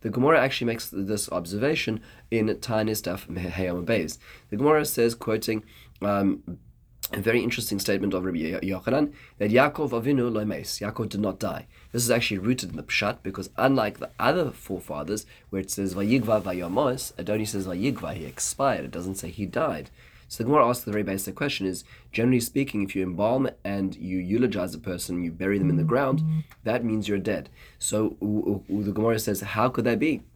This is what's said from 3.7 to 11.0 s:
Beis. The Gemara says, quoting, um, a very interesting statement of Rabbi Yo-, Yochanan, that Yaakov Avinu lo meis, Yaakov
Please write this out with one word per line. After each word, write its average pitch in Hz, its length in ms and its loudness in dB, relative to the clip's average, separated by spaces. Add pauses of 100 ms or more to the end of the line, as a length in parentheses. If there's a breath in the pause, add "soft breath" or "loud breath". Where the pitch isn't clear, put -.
Beis. 87 320 0 (320 loud breath)
The 104 80 -4
Gemara 151 280 4
says, 117 280 2
quoting, 110 500 -2 (380 loud breath)
um, 98 560 0 (560)
a 107 60 -4
very 113 220 2
interesting 107 380 -2
statement 98 340 0
of 92 120 -2
Rabbi 87 140 -2
Yo-, 80 200 -2
Yochanan, 117 540 0 (240 loud breath)
that 104 140 0
Yaakov 139 400 4
Avinu 120 400 2
lo 107 120 0
meis, 95 360 -4
Yaakov 104 300 -4